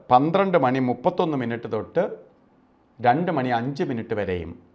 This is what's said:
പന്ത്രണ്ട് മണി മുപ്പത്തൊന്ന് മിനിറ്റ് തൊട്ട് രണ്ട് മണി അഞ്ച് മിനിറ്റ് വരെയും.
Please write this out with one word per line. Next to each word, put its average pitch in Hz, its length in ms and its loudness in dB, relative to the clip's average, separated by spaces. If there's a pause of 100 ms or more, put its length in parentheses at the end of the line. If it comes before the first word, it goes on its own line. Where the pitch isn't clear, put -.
(120)
പന്ത്രണ്ട് 170 520 4
മണി 131 160 2 (100)
മുപ്പത്തൊന്ന് 160 520 0
മിനിറ്റ് 117 320 -6
തൊട്ട് 110 280 -2 (1000)
രണ്ട് 147 360 2
മണി 127 220 -2
അഞ്ച് 143 320 -4
മിനിറ്റ് 113 300 -6
വരെയും. 90 300 -4 (240)